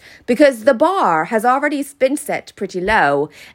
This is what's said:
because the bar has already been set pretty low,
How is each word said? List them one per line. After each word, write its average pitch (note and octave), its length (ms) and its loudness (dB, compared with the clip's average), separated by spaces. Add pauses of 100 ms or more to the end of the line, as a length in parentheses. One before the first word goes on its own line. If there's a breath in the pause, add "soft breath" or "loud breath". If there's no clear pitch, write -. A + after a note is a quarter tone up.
(280 loud breath)
because B3 360 2
the C4 120 4
bar A3+ 500 0
has G#3+ 180 -2
already C#4 400 0 (140)
been C4 180 0
set - 400 -8
pretty F#3+ 240 -8
low, D#3 500 0 (260 loud breath)